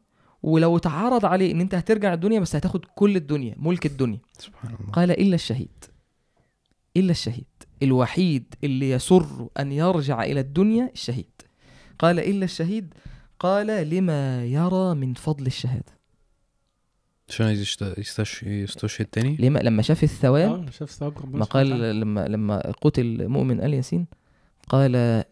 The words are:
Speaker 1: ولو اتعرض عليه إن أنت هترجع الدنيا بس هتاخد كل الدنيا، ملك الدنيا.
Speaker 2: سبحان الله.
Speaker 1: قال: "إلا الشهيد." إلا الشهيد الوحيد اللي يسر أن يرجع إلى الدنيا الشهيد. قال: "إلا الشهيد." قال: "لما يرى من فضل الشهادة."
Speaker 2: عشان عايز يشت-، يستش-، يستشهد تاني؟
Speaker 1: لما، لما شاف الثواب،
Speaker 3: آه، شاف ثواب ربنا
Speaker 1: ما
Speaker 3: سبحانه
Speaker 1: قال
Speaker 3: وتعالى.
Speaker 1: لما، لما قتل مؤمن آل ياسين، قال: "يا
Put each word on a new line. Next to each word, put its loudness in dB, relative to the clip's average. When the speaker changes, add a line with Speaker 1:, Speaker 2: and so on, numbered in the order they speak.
Speaker 1:
ولو 4
اتعرض 0
عليه 2
إن 0
أنت -2
هترجع 0
الدنيا 2
بس -2
هتاخد -2
كل 2
الدنيا، -4
ملك -2
الدنيا. -2
Speaker 2:
سبحان -16
الله. -10
Speaker 1:
قال: 2
"إلا 2
الشهيد." -6
إلا 4
الشهيد -4
الوحيد 0
اللي -2
يسر 2
أن -4
يرجع 0
إلى -2
الدنيا 0
الشهيد. -10
قال: 4
"إلا -2
الشهيد." -4
قال: 0
"لما 0
يرى 0
من -2
فضل -4
الشهادة." -6
Speaker 2:
عشان -2
عايز 0
يشت-، -6
يستش-، -6
يستشهد -6
تاني؟ -2
Speaker 1:
لما، 4
لما 2
شاف 2
الثواب، 2
Speaker 3:
آه، -12
شاف -12
ثواب -8
ربنا -10
Speaker 1:
ما 0
Speaker 3:
سبحانه 2
Speaker 1:
قال 0
Speaker 3:
وتعالى. 0
Speaker 1:
لما، 0
لما -2
قتل 0
مؤمن 0
آل 0
ياسين، -2
قال: 4
"يا 2